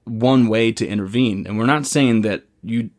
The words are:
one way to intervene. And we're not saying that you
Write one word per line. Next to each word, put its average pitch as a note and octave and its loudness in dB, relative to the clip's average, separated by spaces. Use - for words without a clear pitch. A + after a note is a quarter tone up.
one A#2+ 2
way A2+ 2
to A2+ -4
intervene. G#2 -2
And G#2 -6
we're A2+ 0
not C#3+ 0
saying A#2+ 2
that G#2 -4
you A2+ -4